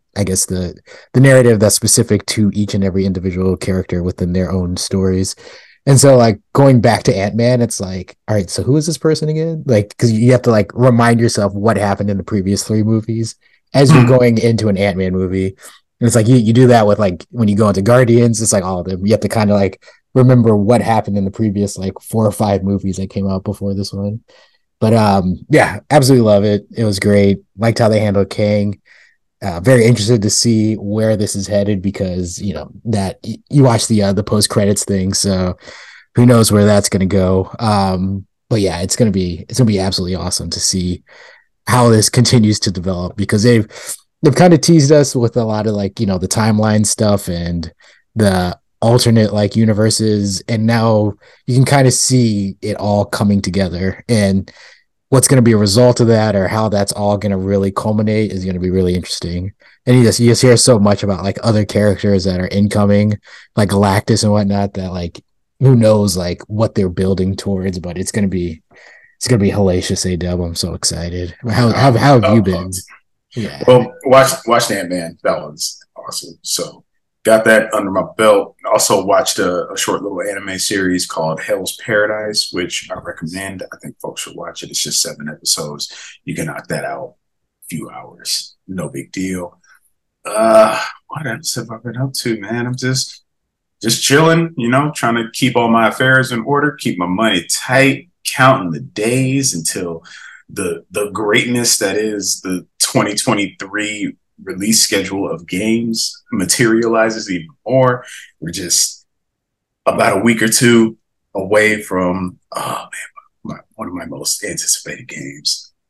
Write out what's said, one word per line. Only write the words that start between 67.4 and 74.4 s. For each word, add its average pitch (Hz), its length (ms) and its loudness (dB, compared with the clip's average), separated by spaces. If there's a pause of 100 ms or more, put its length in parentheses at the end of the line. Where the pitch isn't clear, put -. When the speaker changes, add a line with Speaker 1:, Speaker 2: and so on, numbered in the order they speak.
Speaker 1:
but 85 180 -10
it's 92 140 -8
gonna 104 160 -2
be, 87 340 -6 (540)
it's - 140 -8
gonna 120 120 4
be 101 80 2
hellacious, 92 560 0
A 90 120 -4
Dub. 90 240 -4
I'm 85 140 -8
so 85 180 -6
excited. 85 600 -8 (160)
How, 113 220 2
how, 135 220 2
how 127 260 4
have 107 40 2
you 110 160 4
Speaker 2:
I'm 101 40 2
Speaker 1:
been? 92 120 0
Speaker 2:
pumped. 92 260 -8 (500)
Speaker 1:
Yeah. 104 340 -10
Speaker 2:
Well, 123 280 4 (100)
watch, 131 280 6 (140)